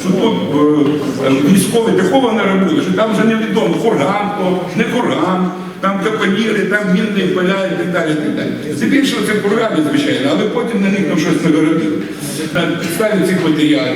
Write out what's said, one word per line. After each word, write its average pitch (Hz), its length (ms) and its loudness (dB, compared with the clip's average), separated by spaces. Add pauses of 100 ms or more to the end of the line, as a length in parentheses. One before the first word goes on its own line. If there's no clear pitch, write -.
що 190 80 -2
тут, - 260 2 (200)
е, 147 720 2
е, 135 40 4 (220)
військові 220 440 2
такого 254 340 2
наробили, 190 500 0
що 185 100 0
там 214 220 0
вже 190 100 2
невідомо, 220 500 2
курган 196 680 0
то, 185 200 0 (160)
не 226 80 0
курган, 185 680 -2 (300)
там 196 220 -2
капоніри, 214 560 0
там 190 340 0
мінні 196 340 0
поля 190 460 0
і 170 40 -4
так 175 140 -4
далі, 160 200 -2
і 151 40 -2
так - 200 -4
далі. - 440 -6
Це - 60 -2
більше 277 300 2 (120)
це 214 60 -2
кургани, 202 440 0 (120)
звичайно, 139 420 0
але 185 120 0
потім 214 380 -2
на 196 80 2
них 196 200 0
там 170 100 0
щось 170 260 0
нагородили. 156 520 2 (560)
На 180 80 0
підставі 170 640 0
цих 165 220 2
матеріалів 151 460 2